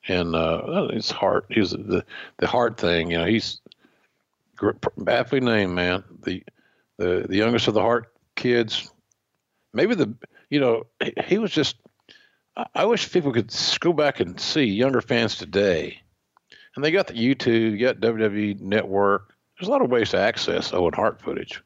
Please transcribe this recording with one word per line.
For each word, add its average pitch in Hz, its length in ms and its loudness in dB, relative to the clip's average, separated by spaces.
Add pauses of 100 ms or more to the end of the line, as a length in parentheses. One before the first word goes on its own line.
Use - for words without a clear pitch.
And, 87 300 -2
uh, 82 540 -2
it's 107 200 -4
Hart. - 380 0
He's 98 220 0
the, - 340 -4 (320)
the 90 100 -2
Hart 117 320 0
thing, 85 320 0
you 85 60 0
know, 85 80 0
he's 107 360 0 (960)
gr-, 107 160 0 (360)
aptly 123 320 2
named, 107 340 2
man. 90 300 0 (200)
The, 92 200 -6 (540)
the, 90 280 0
the 95 100 -2
youngest 113 320 2
of 110 60 0
the 107 60 4
Hart 117 320 0 (220)
kids, 120 580 -2 (800)
maybe 180 220 2
the, 147 200 0 (360)
you 147 100 2
know, 117 260 2 (160)
he, - 100 -4 (120)
he 190 140 2
was 220 120 -2
just, - 260 0 (760)
I, 120 200 -8
I 160 100 2
wish 220 260 0
people 143 220 0
could 117 180 -2
s-, - 280 -2
go 170 160 2
back 147 260 0
and 87 180 -4
see - 260 0
younger 117 360 2
fans 117 360 0
today. 87 640 -2 (720)
And 139 100 -6
they 156 60 2
got 185 160 2
the - 80 -14
YouTube, 117 580 2
you 101 60 -4
got 120 220 0
W 110 220 0
W 104 280 0
E 101 100 -4
Network. 98 720 0 (240)
There's 180 100 -8
a - 20 0
lot 277 100 2
of 156 100 2
ways 117 200 2
to 98 80 0
access 92 560 -2
Owen 87 180 2
Hart - 300 -2
footage. - 440 -8